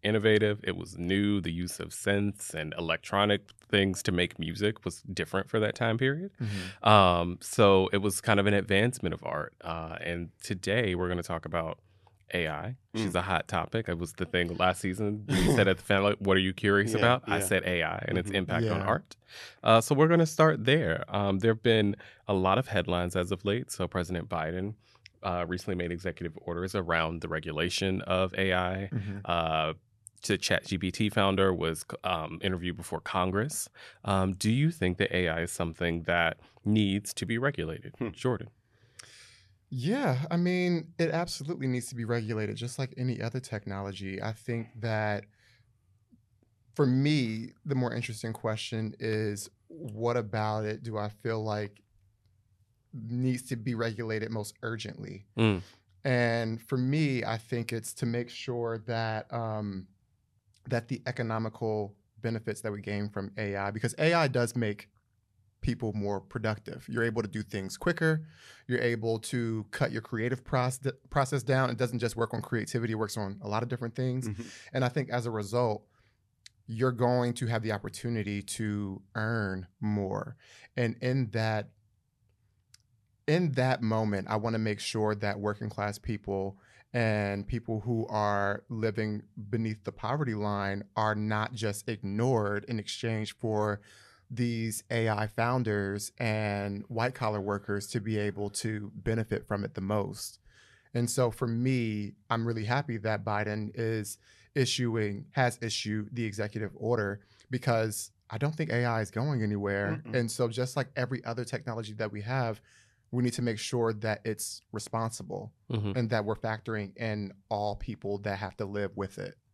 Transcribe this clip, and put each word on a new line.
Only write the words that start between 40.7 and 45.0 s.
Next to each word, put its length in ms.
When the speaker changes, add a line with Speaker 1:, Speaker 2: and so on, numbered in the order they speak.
Speaker 2:
it 120
absolutely 580
needs 220
to 40
be 100
regulated, 520
just 220
like 180
any 240
other 200
technology. 840
I 100
think 360
that 460